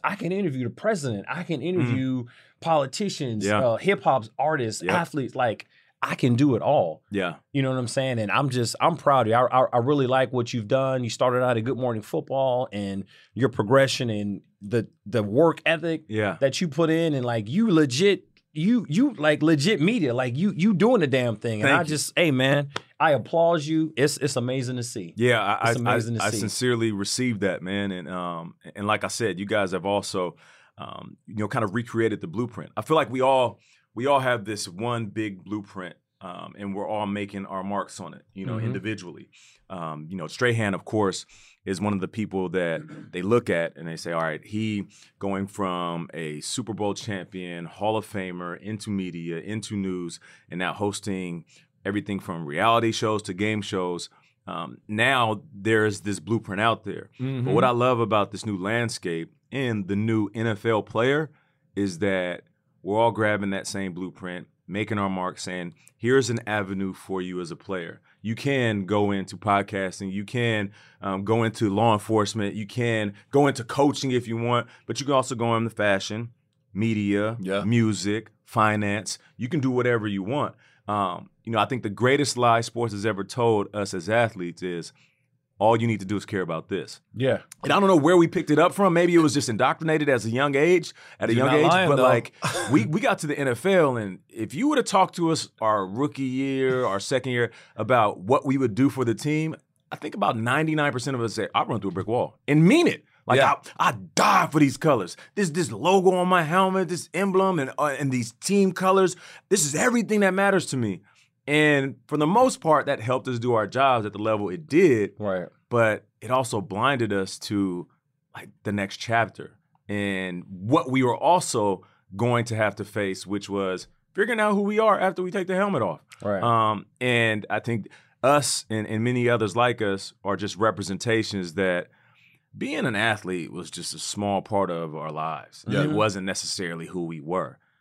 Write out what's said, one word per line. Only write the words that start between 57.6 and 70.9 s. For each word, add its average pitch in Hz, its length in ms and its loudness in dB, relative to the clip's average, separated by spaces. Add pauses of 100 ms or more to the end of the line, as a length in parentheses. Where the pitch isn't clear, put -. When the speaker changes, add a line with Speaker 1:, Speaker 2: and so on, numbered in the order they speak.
Speaker 2:
I 127 80 6
love 123 280 2
about 104 320 2
this 98 140 -10
new 107 120 -2
landscape 95 760 -4 (200)
and 117 360 -4
the 98 80 -2
new 107 380 0
N 113 140 -2
F 104 180 -4
L 110 180 2
player 139 460 0 (460)
is 95 240 -2
that 92 420 -2 (400)
we're 101 180 -2
all 117 120 4
grabbing 104 400 0
that 98 160 -6
same 95 260 -6
blueprint, 90 540 -12 (200)
making 104 320 -4
our 98 100 0
mark, 90 300 -4
saying, 90 340 -8 (220)
"Here's 123 340 2
an 113 160 -4
avenue 98 480 -4
for 95 280 -6
you 92 180 -6
as 85 120 -8
a 80 40 -12
player." 85 460 -10 (240)
You 113 100 -4
can 117 500 0
go 104 260 2
into 95 240 -4
podcasting, 98 800 -2
you 101 100 -6
can, 107 480 -2 (300)